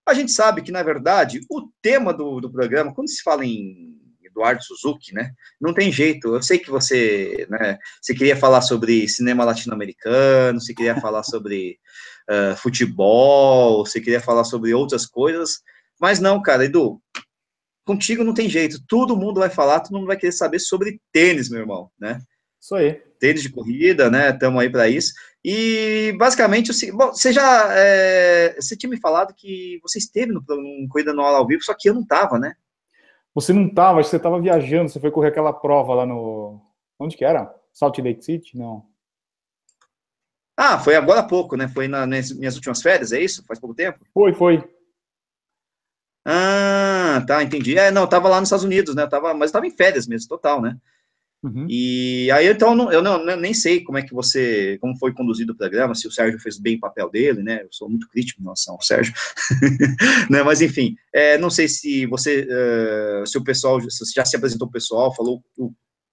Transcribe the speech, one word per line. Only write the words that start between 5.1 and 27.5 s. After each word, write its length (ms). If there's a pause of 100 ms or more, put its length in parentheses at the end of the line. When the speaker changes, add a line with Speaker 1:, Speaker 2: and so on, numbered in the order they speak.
Speaker 1:
né, 160 (280)
não 140
tem 180
jeito. 440
Eu 80
sei 160
que 120
você, 800
né, 300 (240)
você 100
queria 240
falar 240
sobre 480
cinema 360
latino-americano, 1160
você 140
queria 260
falar 220
<laughs> 20
sobre, 540 (500)
eh, 280
futebol, 1300
você 140
queria 200
falar 240
sobre 300
outras 320
coisas, 540 (380)
mas 220
não, 220
cara, 240
Edu, 340 (840)
contigo 380
não 100
tem 160
jeito. 360
Todo 300
mundo 240
vai 80
falar, 320
todo 160
mundo 120
vai 100
querer 140
saber 260
sobre 420 (120)
tênis, 360
meu 120
irmão, 380
né? 200 (420)
Speaker 2:
Isso 140
aí. 200 (260)
Speaker 1:
Tênis 220
de 80
corrida, 600
né? 220
Tamo 260
aí 120
pra 180
isso. 240 (320)
E, 720
basicamente, 520
o 40
se-, 160
bom, 180
você 220
já, 420